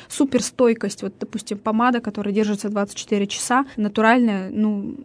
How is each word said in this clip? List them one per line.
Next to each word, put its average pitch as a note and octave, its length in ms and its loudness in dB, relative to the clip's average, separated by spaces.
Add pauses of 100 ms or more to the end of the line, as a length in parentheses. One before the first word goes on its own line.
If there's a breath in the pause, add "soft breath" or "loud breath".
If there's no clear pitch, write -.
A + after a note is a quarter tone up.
Суперстойкость, A#3 920 0
вот, G3 180 -6
допустим, G#3+ 380 -8
помада, A#3 420 2
которая G#3 340 -4
держится G#3 360 0
двадцать G3+ 260 -2
четыре G3+ 300 -2
часа, B3+ 380 0 (120)
натуральная, G#3+ 720 2
ну, G#3 440 -2 (100)